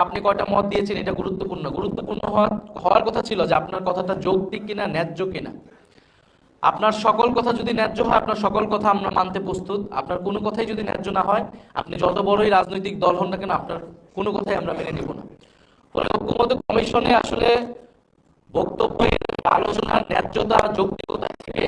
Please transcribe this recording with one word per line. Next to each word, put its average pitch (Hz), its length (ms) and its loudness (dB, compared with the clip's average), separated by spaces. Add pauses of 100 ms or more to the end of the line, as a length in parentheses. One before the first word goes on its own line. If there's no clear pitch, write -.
আপনি 202 200 -4
কয়টা 202 240 2
মত 202 160 2
দিয়েছেন, 202 320 0
এটা 196 220 -2
গুরুত্বপূর্ণ। 185 500 -4
গুরুত্বপূর্ণ 208 580 -4
হওয়া, 208 200 4 (360)
হওয়ার - 240 4
কথা 226 220 0
ছিল 202 100 0 (100)
যে 160 120 4
আপনার 185 280 -6
কথাটা 185 260 -2
যৌক্তিক 190 520 0
কিনা, 208 200 -4
ন্যায্য 165 320 -2 (140)
কিনা। - 180 -8 (1080)
আপনার 175 300 4
সকল 214 420 4
কথা 233 200 2
যদি 226 200 -2
ন্যায্য 220 340 0
হয়, 233 140 4
আপনার 214 140 -4
সকল 208 280 0 (100)
কথা 208 220 0
আমরা 196 140 -2
মানতে 185 300 -2
প্রস্তুত। 185 400 -4 (200)
আপনার 180 200 -4
কোনো 196 200 -2
কথাই 214 260 -2
যদি 214 180 -4
ন্যায্য 196 240 -4 (100)
না 190 120 4
হয়, 214 140 2 (300)
আপনি - 300 -6
যত 180 140 2 (120)
বড়ই 208 200 4
রাজনৈতিক 190 500 0
দল 180 200 4
হন 190 100 0
না 185 80 -2
কেন, 190 140 -6
আপনার 170 280 -4 (360)
কোনো 202 160 -2
কথাই 196 300 -2
আমরা 165 120 -4
মেনে 165 180 -4
নিব - 200 -4
না। - 120 -12 (680)
ফলে - 220 0
ঐক্যমত্য - 380 0 (140)
কমিশনে 226 440 2 (120)
আসলে - 260 0 (1040)
বক্তব্যের, - 640 2 (400)
আলোচনার - 520 0
ন্যায্যতা, 214 500 2 (180)
যৌক্তিকতা - 500 -2 (160)
থেকে - 240 -4